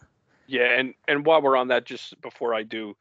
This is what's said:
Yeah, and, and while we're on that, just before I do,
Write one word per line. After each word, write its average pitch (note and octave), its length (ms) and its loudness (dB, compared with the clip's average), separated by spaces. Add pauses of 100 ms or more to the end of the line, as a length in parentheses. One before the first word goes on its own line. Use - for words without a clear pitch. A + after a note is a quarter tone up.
(460)
Yeah, B2 320 0
and, C3 160 -2 (140)
and D3 180 0
while D#3+ 160 6
we're C3+ 160 4
on B2+ 120 0
that, B2+ 160 0
just - 360 -16
before A#2 320 -4
I A2 80 -2
do, A2 400 -10